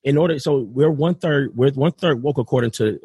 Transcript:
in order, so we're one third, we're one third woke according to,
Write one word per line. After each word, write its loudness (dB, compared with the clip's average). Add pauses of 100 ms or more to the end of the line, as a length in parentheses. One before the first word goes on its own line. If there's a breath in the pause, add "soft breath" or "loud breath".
in 2
order, 2
so 0
we're 0
one 0
third, -2
we're 4
one 0
third -2
woke -2
according 0
to, -2